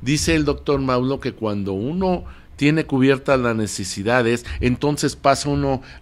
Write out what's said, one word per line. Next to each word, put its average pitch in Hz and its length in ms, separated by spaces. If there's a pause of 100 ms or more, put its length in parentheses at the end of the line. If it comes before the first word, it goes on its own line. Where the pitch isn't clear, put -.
Dice 151 340
el 156 100
doctor 143 340
Maslow 131 400
que 120 140
cuando 101 400
uno 170 500 (340)
tiene 151 280
cubiertas 135 540
las 117 160
necesidades, 110 880 (140)
entonces 139 560
pasa 139 320
uno 139 340 (200)